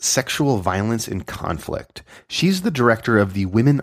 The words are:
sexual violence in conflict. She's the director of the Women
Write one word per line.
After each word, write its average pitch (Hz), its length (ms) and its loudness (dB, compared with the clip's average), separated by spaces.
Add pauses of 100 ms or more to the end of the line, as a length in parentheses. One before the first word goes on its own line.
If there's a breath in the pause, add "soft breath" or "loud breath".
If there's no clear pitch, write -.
sexual 131 540 0
violence 98 500 -2
in 95 140 -4
conflict. - 800 -8 (260 loud breath)
She's 185 320 0
the 226 100 -2
director 120 460 2
of 101 160 2
the 98 140 -2
Women 120 360 2